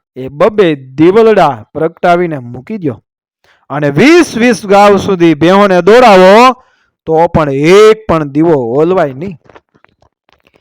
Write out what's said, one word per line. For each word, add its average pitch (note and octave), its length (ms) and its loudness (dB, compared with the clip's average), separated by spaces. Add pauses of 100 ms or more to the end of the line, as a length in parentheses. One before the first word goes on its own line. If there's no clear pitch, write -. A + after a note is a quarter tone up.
(160)
એ C3 120 -12
બબે E3+ 480 -2
દિવલડા D#3 960 0
પ્રગટાવીને E3+ 640 -4
મૂકી B2 380 -14
દ્યો C3+ 260 -8 (680)
અને D3 200 -4
વીસ C4+ 480 0
વીસ A3+ 280 -2
ગાવ G3+ 320 2
સુધી F3 360 -2
ભેહોને F3+ 480 0
દોડાવો G#3+ 840 4 (420)
તો D#3+ 220 -2
પણ D#3+ 240 -4
એક G3+ 560 2
પણ D#3+ 160 -4
દીવો D3+ 300 -2
ઓલવાય D3 600 -2
નહીં. D#3+ 240 -14 (1200)